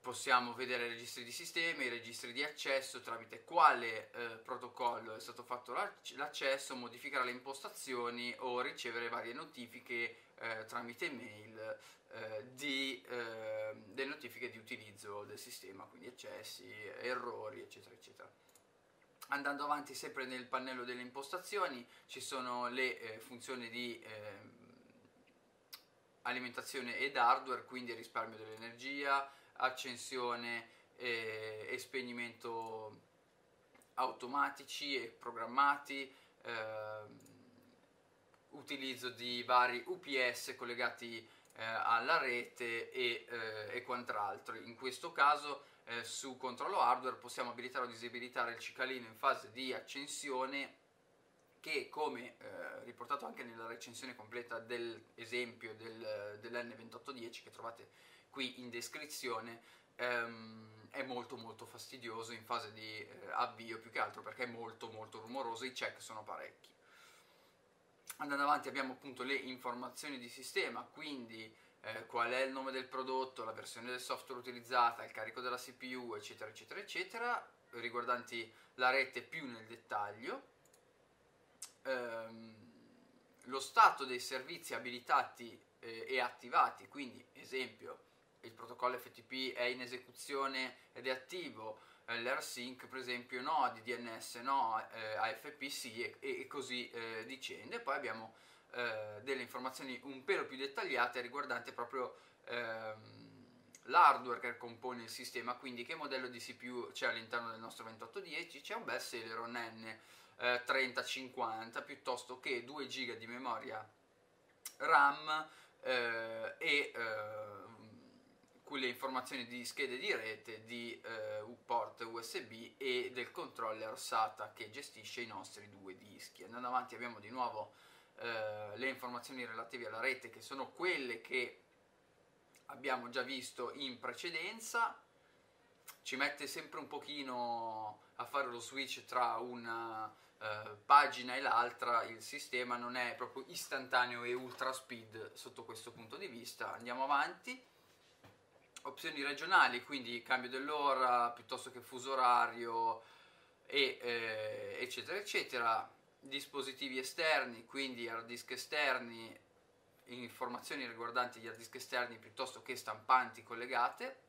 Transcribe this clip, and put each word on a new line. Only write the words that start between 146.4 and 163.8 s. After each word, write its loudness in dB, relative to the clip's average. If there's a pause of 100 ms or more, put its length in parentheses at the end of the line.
Andiamo 0
avanti. 2 (1200)
Opzioni -4
regionali, 6
quindi -4
cambio 2
dell'ora 6
piuttosto -6
che -12
fuso -4
orario, 6 (640)
e, 4
eh, -2
eccetera, -2
eccetera. 4 (300)
Dispositivi -2
esterni, 4
quindi -2
hard -4
disk -8
esterni, 0 (680)
informazioni -4
riguardanti 0
gli -10
hard -8
disk -12
esterni -2
piuttosto -6
che -4
stampanti 4
collegate. 0 (100)